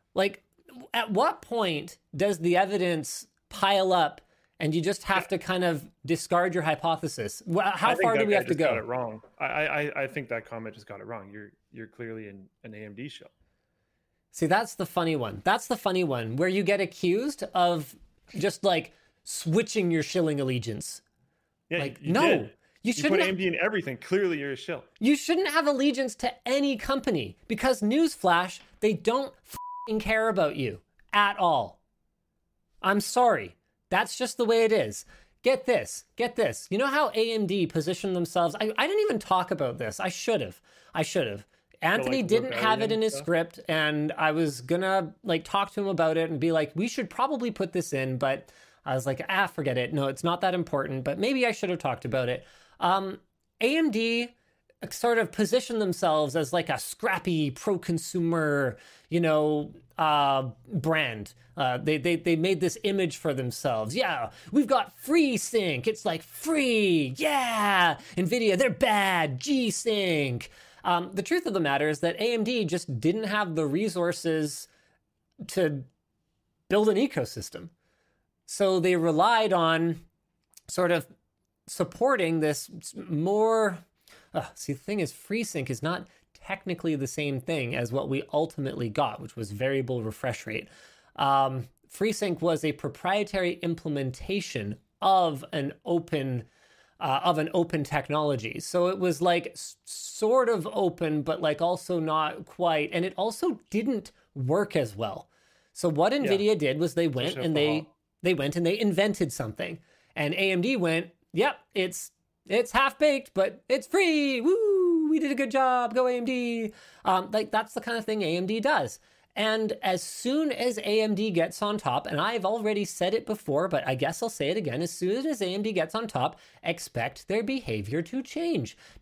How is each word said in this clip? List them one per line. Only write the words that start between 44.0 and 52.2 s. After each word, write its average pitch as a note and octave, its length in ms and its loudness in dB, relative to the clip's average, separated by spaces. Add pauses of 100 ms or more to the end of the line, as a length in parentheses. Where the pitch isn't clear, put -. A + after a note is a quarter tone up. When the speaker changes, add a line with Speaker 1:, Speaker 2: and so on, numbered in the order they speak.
Speaker 1:
I D#3 160 2
was D3 300 0
gonna, F3 600 0
like, E3 220 0
talk G3 300 -2
to G#3 60 -4
him G3 60 -2
about D#3+ 300 2
it E3 140 0
and D3 100 -4
be E3 100 2
like, D#3 240 2
"We G3+ 140 -2
should A3+ 220 -6
probably B3 400 -2
put G3 240 -4
this F3 180 -2
in," C3 240 -2
but C3+ 340 -2 (340)
I B2 100 -2
was C3 100 -2
like, C3+ 240 -4
"Ah, F#3+ 180 2
forget C3+ 300 -2
it. B2 160 -2
No, C#3 140 0
it's C3+ 180 -4
not F3 160 2
that F#3 140 0
important," C#3+ 500 -2
but C#3+ 140 -2
maybe B3 280 2
I A3+ 60 2
should G3 160 -4
have F3 100 -2
talked C3 280 -4
about B2 240 -2